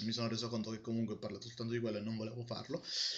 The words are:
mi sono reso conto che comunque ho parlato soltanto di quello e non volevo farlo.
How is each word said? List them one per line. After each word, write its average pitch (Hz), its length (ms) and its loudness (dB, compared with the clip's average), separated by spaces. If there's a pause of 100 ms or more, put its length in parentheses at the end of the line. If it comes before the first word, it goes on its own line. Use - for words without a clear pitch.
mi 110 80 2
sono 117 160 2
reso 113 220 0
conto 110 220 2
che 107 100 -4
comunque 113 340 2
ho - 40 -6
parlato 98 280 -4
soltanto 113 260 -2
di 120 60 2
quello 110 180 2
e 101 40 0
non 110 160 0
volevo 113 280 -2
farlo. - 380 -4 (340)